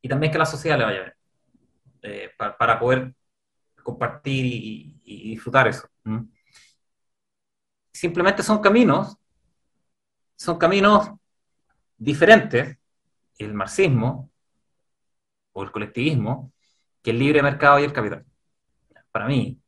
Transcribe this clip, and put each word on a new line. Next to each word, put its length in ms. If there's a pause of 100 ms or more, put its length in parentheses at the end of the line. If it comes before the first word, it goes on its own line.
Y 80
también 240
que 60
a 20
la 60
sociedad 320
le 60
vaya 160
bien, 140 (840)
eh, 380
pa-, 180
para 220
poder 340 (680)
compartir 640
y, 580
y, 220
y 60
disfrutar 360
eso. 180 (180)
¿Mm? 160 (1700)
Simplemente 500
son 200
caminos, 560 (1160)
son 200
caminos 540 (880)
diferentes, 800 (600)
el 140
marxismo 760 (1200)
o 100
el 80
colectivismo, 800 (520)
que 80
el 80
libre 240
mercado 360
y 60
el 80
capital, 320 (880)
para 140
mí. 420